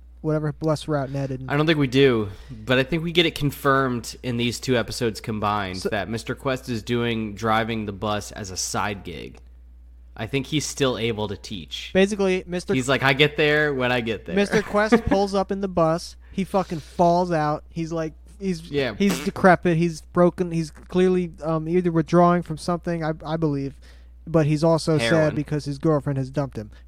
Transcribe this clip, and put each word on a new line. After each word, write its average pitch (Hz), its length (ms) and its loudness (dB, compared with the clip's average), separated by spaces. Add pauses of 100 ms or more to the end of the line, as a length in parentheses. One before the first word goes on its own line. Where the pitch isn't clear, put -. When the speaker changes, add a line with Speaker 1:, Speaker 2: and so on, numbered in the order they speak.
(200)
Speaker 1:
whatever 151 320 -2
bus 156 340 -2
route 139 240 -2
Ned 139 220 -4
and 127 180 -8
Speaker 2:
I 139 60 0
don't 151 100 4
think 160 140 4
we 139 80 2
do, 120 400 6 (360)
but 127 140 4
I 131 60 4
think 160 180 -2
we 170 80 -4
get 165 160 4
it 156 80 -2
confirmed 135 880 0
in 123 140 -4
these 120 240 -2
two 127 160 0
episodes 113 440 -2
combined 104 580 -4
Speaker 1:
So 90 100 -6
Speaker 2:
that 95 200 -4
Mister 113 280 -6
Quest 127 320 -6
is 113 160 -4
doing 117 500 -2
driving 110 520 0
the 101 60 -6
bus 104 380 -4
as 95 220 -12
a 90 40 -12
side 101 460 -4
gig. 65 360 -14 (760)
I 110 100 -8
think 131 200 -4
he's 147 200 -4
still 131 320 0
able 107 300 -2
to 98 80 -8
teach. - 580 -12
Speaker 1:
Basically, 196 520 2
Mister 175 280 -6
Speaker 2:
He's 127 140 0
like, - 140 2
"I 135 120 4
get 147 220 4
there 151 380 2
when 127 160 0
I 123 100 2
get 110 260 -4
there." 180 100 -6
Speaker 1:
Mister 202 260 2
Speaker 2:
<laughs> - 120 -10
Speaker 1:
Quest 220 320 4
pulls 196 280 0
up 190 160 0
in 196 100 -4
the 196 80 -4
bus. 170 460 0 (180)
He 190 120 -4
fucking 175 360 -2
falls 175 520 2
out. 151 360 0
He's 165 240 -6
like, 160 200 -4 (280)
he's, 180 300 -4
Speaker 2:
Yeah. 135 280 -2
Speaker 1:
he's 202 260 2
decrepit. 180 520 4
He's 165 260 0
broken. 175 500 2
He's 165 180 -4
clearly, 180 640 0 (100)
um, 160 260 -2
either 175 240 2
withdrawing 175 500 4
from 156 160 -8
something, 170 460 -4
I, 151 80 -2 (140)
I 156 100 -4
believe, 143 380 -2 (520)
but 160 200 4
he's 151 160 2
also 165 360 2
sad 117 140 2
Speaker 2:
Heroin. 156 220 4
Speaker 1:
because 151 300 -4
his 139 140 -6
girlfriend 147 400 0
has 131 120 -4
dumped 139 260 -4
him. 107 140 -10 (180)